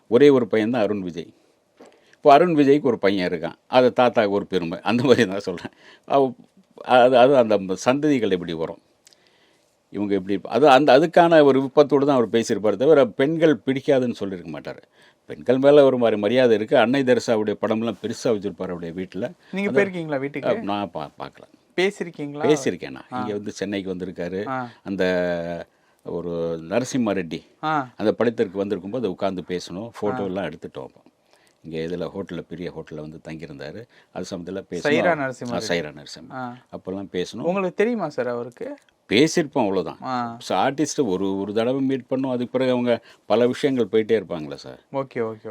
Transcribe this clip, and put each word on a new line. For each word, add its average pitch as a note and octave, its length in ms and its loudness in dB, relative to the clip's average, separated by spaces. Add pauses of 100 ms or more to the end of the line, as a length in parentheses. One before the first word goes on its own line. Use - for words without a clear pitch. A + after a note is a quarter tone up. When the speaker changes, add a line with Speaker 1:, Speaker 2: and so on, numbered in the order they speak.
(140)
Speaker 1:
ஒரே C#3 220 8
ஒரு A#2 160 2
பையன் A2 220 0
தான் A#2 100 0
அருண் G2+ 220 -2
விஜய். E2 240 -12 (800)
இப்போ - 240 0
அருண் E3 240 6
விஜய்க்கு C#3 320 4
ஒரு G#2+ 80 0
பையன் F#2+ 320 0
இருக்கான், E2 260 -8 (100)
அது B2+ 300 6
தாத்தாக்கு A#2 420 2
ஒரு F#2 140 -6
பெருமை. F2 260 -2 (120)
அந்த A#2+ 180 0
மாதிரி A#2+ 240 6
தான் G2 160 -6
சொல்றேன். F2 260 -10 (400)
அவ-, C3+ 180 4 (640)
அது, B2+ 280 6
அது C#3 140 6
அந்த G2 480 2
சந்ததிகள் C3 520 2
எப்படி E2+ 260 -4
வரும், - 180 -10 (1160)
இவங்க G2+ 220 -2
எப்படி F#2+ 180 -4
இருப்பா-, - 200 -8
அது D3 200 6
அந்த, C#3 220 8
அதுக்கான E3+ 500 6
ஒரு C3+ 120 6
விருப்பத்தோடு C#3 460 2
தான் C#3 140 2
அவர் A2+ 160 0
பேசியிருப்பார் G#2+ 460 0
தவிர C#3+ 220 6 (160)
பெண்கள் D#3 340 2 (120)
பிடிக்காதுன்னு C3 560 0
சொல்லியிருக்க F#2 340 -10
மாட்டார். - 260 -14 (440)
பெண்கள் B2+ 320 -2
மேல C#3 260 8
ஒரு C3 140 4
மாதிரி A2 220 2
மரியாதை A#2 360 4
இருக்கு. A2 220 2
அன்னை B2+ 240 4
தெரசாவுடைய A2 600 0
படம்லாம் A2 380 -2
பெருசா A2+ 320 -4
வச்சிருப்பார் F#2 400 -8
அவருடைய E2+ 260 -10
வீட்டுல. F#2 260 -8 (300)
Speaker 2:
நீங்க G3+ 140 -4
Speaker 1:
அது A3+ 80 0
Speaker 2:
போயிருக்கீங்களா E3+ 400 -2
வீட்டுக்கு? C#3 300 -6
Speaker 1:
அ, A2+ 220 -4
நான் G2+ 240 -4
பா-, D2+ 180 -10 (100)
பார்க்கல. - 240 -18 (340)
Speaker 2:
பேசியிருக்கீங்களா? D#3 680 -6
Speaker 1:
பேசியிருக்கேன் F2+ 480 -2
நான். - 140 -20
Speaker 2:
ஆ. B2+ 80 -8
Speaker 1:
இங்க G#2+ 120 -6
வந்து G#2 200 -8
சென்னைக்கு G2 420 -6
வந்திருக்காரு. F2+ 520 -8
Speaker 2:
ஆ. B2+ 240 -8 (120)
Speaker 1:
அந்த F#2+ 220 -4 (1000)
ஒரு F2 260 -8 (380)
நரசிம்ம A#2+ 480 -2
ரெட்டி, F#2 220 -8 (320)
Speaker 2:
ஆ. C3+ 260 -4
Speaker 1:
அந்த G#2+ 160 -2
படத்திற்கு A2+ 460 -2
வந்திருக்கும் G2 360 -6
போது A2+ 160 -4
உட்கார்ந்து F2+ 380 -6
பேசணும், F2 500 -10
போட்டோ G2+ 240 -4
Speaker 2:
ஆ. G2 80 -6
Speaker 1:
எல்லாம் F#2 140 -6
எடுத்துட்டோம். E2 440 -12
அப்போ - 120 -20 (640)
இங்க D#2+ 120 -12 (100)
இதுல F2 280 -8
ஹோட்டல்ல, F2+ 280 -10 (100)
பெரிய E2+ 240 -10
ஹோட்டல்ல D#2 300 -14
வந்து D#2 220 -16
தங்கியிருந்தாரு. D#2+ 540 -14 (300)
அது F#2 180 -10
சமயத்துல F#2+ 400 -10
பேசணும். D3 220 -2
Speaker 2:
சைரா E3+ 200 2 (100)
நரசிம்ம B2+ 300 -8
Speaker 1:
ஆ, A#2 60 -4
Speaker 2:
ரெட்டி. - 120 -6
Speaker 1:
சைரா E2 280 -4
நரசிம்ம. C#2 340 -20
Speaker 2:
ஆ. B2 240 -12 (200)
Speaker 1:
அப்பெல்லாம் F#2+ 420 -12
பேசணும். G#2+ 320 -6
Speaker 2:
உங்களுக்கு F#3+ 320 -4
தெரியுமா G#3+ 260 -2
சார் B2 280 -6
அவருக்கு? A#2+ 320 -10 (420)
Speaker 1:
பேசியிருப்போம், C#3+ 540 2
அவ்வளவுதான். F#2+ 380 -2
Speaker 2:
ஆ. A#2+ 360 -6
Speaker 1:
So, A2 200 -4
ஆர்டிஸ்ட் C#3+ 420 -2 (120)
ஒரு, G2 280 -2
ஒரு G2+ 120 -6
தடவை A#2+ 280 -2
மீட் C3+ 300 -2
பண்ணோம், C3 240 -4
அதுக்கு B2 220 -6
பிறகு B2+ 140 0
அவங்க B2 220 0 (340)
பல A2+ 200 4
விஷயங்கள் B2+ 460 0
போயிட்டே A2 260 2
இருப்பாங்களா D#2 360 -8
சார்? C2 240 -18 (140)
Speaker 2:
ஓகே, C3+ 280 -8 (100)
ஓகே. A2 200 -14